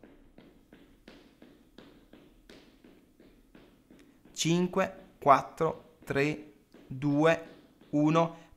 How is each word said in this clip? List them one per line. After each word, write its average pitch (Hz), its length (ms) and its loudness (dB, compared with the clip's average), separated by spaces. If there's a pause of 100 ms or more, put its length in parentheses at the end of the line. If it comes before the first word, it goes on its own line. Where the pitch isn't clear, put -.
(4000)
Cinque, 180 840 -2
quattro, - 840 0
tre, 143 500 -4 (320)
due, 147 680 -2 (360)
uno. 160 460 0 (180)